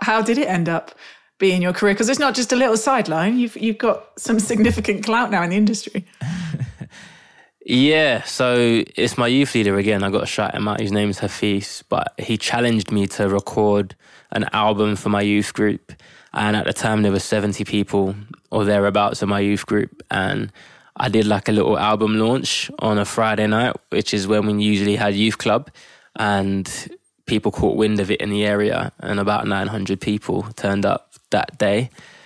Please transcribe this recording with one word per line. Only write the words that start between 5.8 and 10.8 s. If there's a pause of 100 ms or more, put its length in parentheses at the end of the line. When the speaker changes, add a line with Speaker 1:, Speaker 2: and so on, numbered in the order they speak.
Speaker 1:
<laughs> (800)
Speaker 2:
Yeah,
so (120)
it's
my
youth
leader
again.
I
got
to
shout
him
out.
His